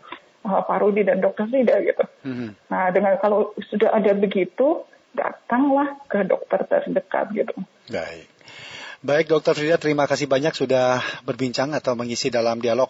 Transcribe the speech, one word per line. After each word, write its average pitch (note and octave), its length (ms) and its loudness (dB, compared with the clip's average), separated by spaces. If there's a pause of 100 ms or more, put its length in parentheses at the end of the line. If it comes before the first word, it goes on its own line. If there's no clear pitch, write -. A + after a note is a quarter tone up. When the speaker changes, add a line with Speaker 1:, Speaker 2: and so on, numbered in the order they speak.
(400)
Speaker 1:
eh, F#3+ 240 0
Pak F#3 160 -2
Rudi G3+ 240 2
dan F#3 160 2
Dokter G3 320 0
Frida B3 320 4
gitu. - 200 0 (200)
Speaker 2:
Mhm. C3 240 -6 (240)
Speaker 1:
Nah, F#3 240 0
dengan G3 240 2
kalau G#3+ 320 2 (160)
sudah G#3+ 240 2
ada G3+ 240 4
begitu, G3+ 720 0 (240)
datanglah C#4 960 0
ke G3+ 160 0
dokter - 400 0
terdekat - 720 -2
gitu. - 240 -4 (320)
Speaker 2:
Baik. E2 400 -10 (680)
Baik, D3 240 2
Dokter D#3 320 2
Frida, D#3 240 2
terima D3 240 2
kasih C#3 240 0
banyak C#3 240 2
sudah B2+ 480 2 (240)
berbincang C3 480 -2
atau B2 240 -2
mengisi A#2+ 320 -4
dalam A#2 320 0
dialog A#2+ 280 2